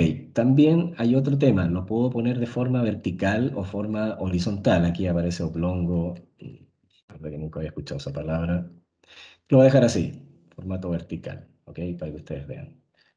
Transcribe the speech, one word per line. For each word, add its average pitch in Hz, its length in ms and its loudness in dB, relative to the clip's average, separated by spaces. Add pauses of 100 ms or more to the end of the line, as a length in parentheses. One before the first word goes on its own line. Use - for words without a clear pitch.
(340)
también 147 640 4
hay 117 180 2
otro 139 220 2
tema. 110 300 4
Lo 92 180 -2
puedo 120 240 0
poner 123 300 -2
de 120 80 -2
forma 127 340 -2
vertical 101 720 0
o 98 80 -6
forma 107 560 -4
horizontal. 92 680 0
Aquí 87 220 0
aparece 85 360 0
oblongo. 85 720 -2 (240)
La - 760 -20
verdad 78 160 -12
que 73 60 -10
nunca 78 220 -8
había 78 100 -6
escuchado - 280 -10
esa 71 160 -10
palabra. 82 560 -4 (800)
Lo 139 80 8
voy 131 60 10
a - 20 10
dejar 135 200 8
así, - 360 0 (340)
formato 92 340 -6
vertical, 85 580 -8 (180)
¿ok? - 140 -16 (180)
Para 80 140 -10
que 76 60 -10
ustedes 69 300 -10
vean. - 340 -14 (360)